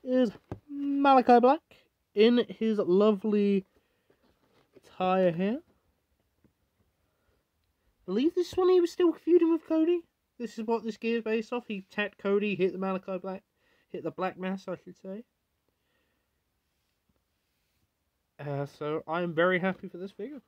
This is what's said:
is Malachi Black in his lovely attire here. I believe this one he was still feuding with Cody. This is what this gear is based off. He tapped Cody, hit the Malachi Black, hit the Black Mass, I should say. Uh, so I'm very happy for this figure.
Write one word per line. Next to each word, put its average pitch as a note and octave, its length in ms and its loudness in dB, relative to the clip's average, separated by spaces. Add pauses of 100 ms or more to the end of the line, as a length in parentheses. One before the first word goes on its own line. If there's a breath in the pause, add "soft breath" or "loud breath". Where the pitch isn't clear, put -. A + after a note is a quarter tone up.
is B3+ 300 0 (360)
Malachi C#4 680 4
Black C4 220 4 (560)
in A#3+ 320 4
his A3 300 -2
lovely G3+ 840 2 (1120)
attire F#3 540 0
here. G3 300 -4
I - 20 -20 (2500)
believe B3 280 -2
this F4 220 -4
one F#4 140 2
he F#4 100 6
was E4+ 100 0
still E4+ 220 0
feuding E4 400 2
with D#4+ 160 -4
Cody. D#4+ 320 0 (380)
This A#3 200 -12
is A3 80 -8
what A3+ 180 -4
this A3 120 -8
gear A#3 220 -4
is A3 40 -6
based A3 300 -4
off. B3 160 -8
He G3 220 -10
tapped G#3 280 -6
Cody, G3+ 380 -2
hit F3+ 160 0
the F#3 60 -12
Malachi F#3+ 400 -6
Black, F#3+ 260 -12 (460)
hit E3 120 4
the D#3+ 80 -4
Black F3 280 -6
Mass, F#3 280 -6
I F3 160 -6
should F#3 140 -20
say. G3 260 -12 (3250)
Uh, C#3+ 280 -6
so D3+ 420 -8
I'm E3+ 260 -4
very F3+ 240 2
happy F#3 300 -4
for F3 100 -18
this F#3+ 140 -14
figure. B3+ 360 -14